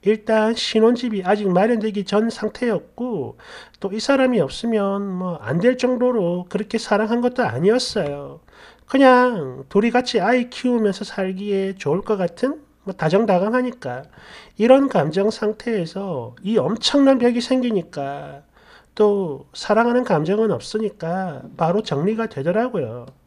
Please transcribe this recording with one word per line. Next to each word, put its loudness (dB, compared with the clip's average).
일단 2
신혼집이 2
아직 0
마련되기 2
전 0
상태였고 -6
또 -6
이 -6
사람이 2
없으면 -2
뭐 -6
안 -2
될 2
정도로 0
그렇게 -6
사랑한 0
것도 0
아니었어요. -2
그냥 4
둘이 2
같이 0
아이 2
키우면서 0
살기에 -4
좋을 -2
것 -2
같은 -4
뭐 -10
다정다감하니까 0
이런 6
감정 2
상태에서 -6
이 0
엄청난 4
벽이 2
생기니까 -4
또 0
사랑하는 0
감정은 0
없으니까 -6
바로 0
정리가 -2
되더라고요. -4